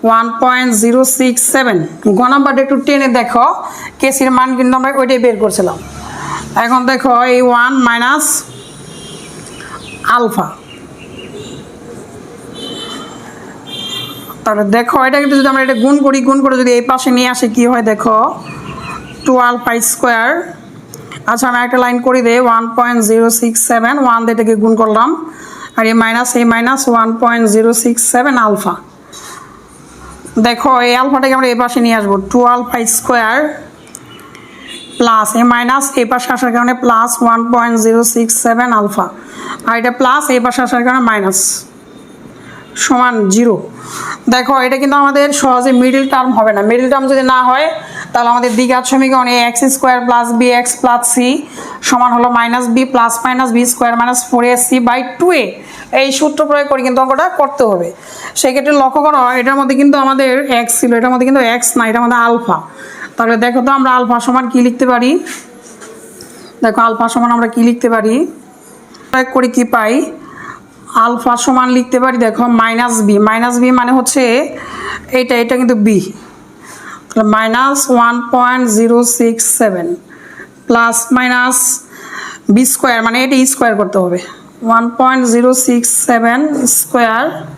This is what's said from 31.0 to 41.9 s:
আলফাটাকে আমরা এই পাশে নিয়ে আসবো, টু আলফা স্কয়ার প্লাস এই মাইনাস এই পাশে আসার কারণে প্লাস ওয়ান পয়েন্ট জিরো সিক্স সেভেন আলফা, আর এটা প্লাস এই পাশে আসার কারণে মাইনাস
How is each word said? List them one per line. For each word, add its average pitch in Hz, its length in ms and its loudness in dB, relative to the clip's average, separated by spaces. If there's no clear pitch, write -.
আলফাটাকে 269 340 2
আমরা 262 180 2
এই 226 80 -4
পাশে 240 220 -2
নিয়ে 226 160 2
আসবো, 202 160 0
টু 247 60 2
আলফা 247 260 -2
স্কয়ার 233 400 0
প্লাস 220 300 2
এই 240 140 4
মাইনাস 254 300 0
এই 233 120 0
পাশে 247 240 -2
আসার 247 180 -2
কারণে 240 200 0
প্লাস 226 260 2
ওয়ান 233 160 2
পয়েন্ট 233 320 2
জিরো 226 160 4
সিক্স 226 200 0
সেভেন 240 240 0
আলফা, 202 260 -2
আর 233 120 0
এটা 240 200 0
প্লাস 262 220 2
এই 247 100 2
পাশে 247 220 -2
আসার 240 200 -2
কারণে 254 240 2
মাইনাস 196 280 0